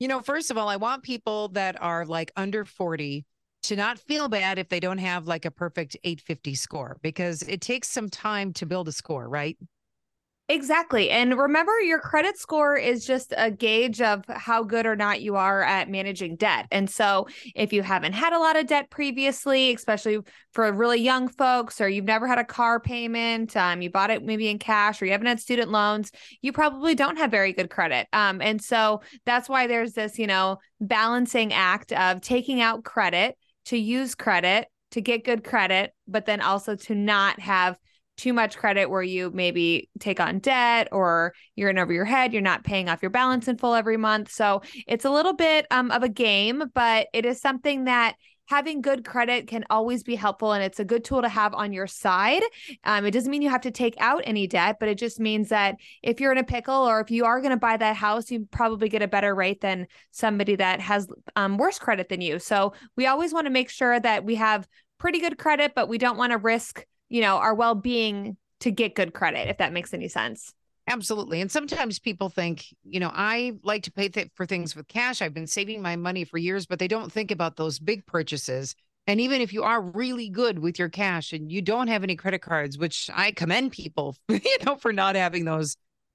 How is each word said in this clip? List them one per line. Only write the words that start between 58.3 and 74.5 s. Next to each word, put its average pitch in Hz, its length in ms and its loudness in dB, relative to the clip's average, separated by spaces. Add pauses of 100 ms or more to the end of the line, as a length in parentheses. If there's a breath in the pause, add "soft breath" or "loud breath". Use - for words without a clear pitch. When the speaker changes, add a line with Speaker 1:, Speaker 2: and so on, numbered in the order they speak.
Speaker 2:
you 226 220 -4
probably 220 380 0
get 214 120 0
a 208 60 0
better 202 260 2
rate 190 280 0
than 185 260 -2 (240 soft breath)
somebody 202 460 0
that 185 240 2
has, 196 260 0 (300)
um, 196 200 2
worse 349 220 0
credit 190 300 -2
than 185 100 -4
you. 175 200 -2
So 202 340 0 (240 loud breath)
we 254 100 2
always 302 260 0
wanna 311 180 -2
make 254 180 0
sure 240 300 2
that 214 260 2
we 226 100 0
have 214 320 0 (320 soft breath)
pretty 349 200 0
good 330 180 -2
credit, 294 360 2
but 233 140 0
we 233 100 -4
don't 240 200 0
wanna 240 200 0
risk, 226 480 -2 (220)
you 233 140 0
know, 196 160 4
our 220 180 2
well-being 220 800 0 (260)
to 247 100 0
get 202 240 -2
good 180 180 -2
credit, 151 340 -2
if 196 120 -6
that 160 120 0
makes 175 220 -8
any 175 160 -8
sense. - 440 -6 (340)
Speaker 1:
Absolutely. 208 540 -4
And 190 100 -4
sometimes 294 480 -4
people 196 280 -4
think, 170 380 -4 (180)
you 190 160 -6
know, 180 140 -2
"I 233 400 -2 (100)
like 208 200 -2
to - 80 -14
pay 196 180 -2
th-, 190 240 -6
for 185 120 -6
things 170 300 -6